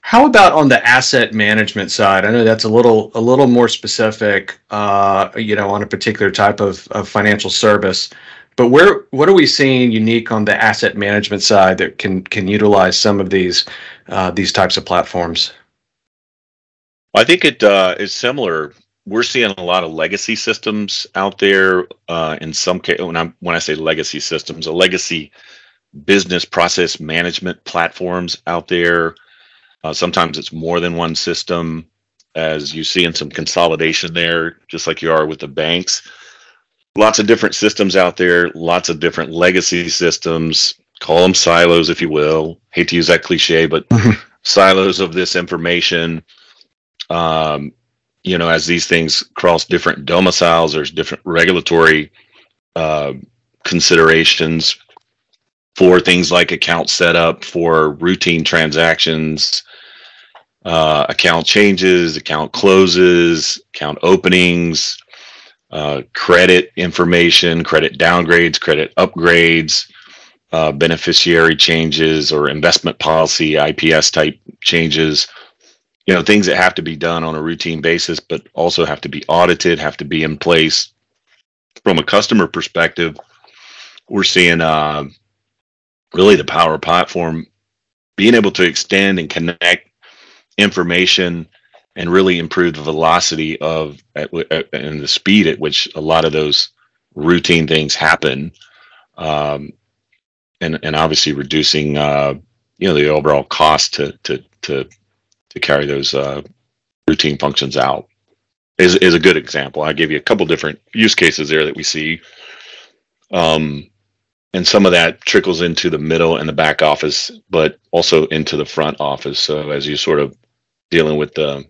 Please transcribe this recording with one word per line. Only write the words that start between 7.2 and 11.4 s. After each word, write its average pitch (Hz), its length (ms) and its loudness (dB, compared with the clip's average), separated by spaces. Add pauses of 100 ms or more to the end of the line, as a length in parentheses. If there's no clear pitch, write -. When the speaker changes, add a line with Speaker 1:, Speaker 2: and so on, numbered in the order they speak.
Speaker 1:
service. 98 640 0 (440)
But 123 120 2
where, 160 420 6
what 147 180 2
are 196 60 6
we 165 140 6
seeing 127 440 2
unique 113 400 0
on 107 140 0
the 104 160 0
asset 107 340 0
management 104 460 -2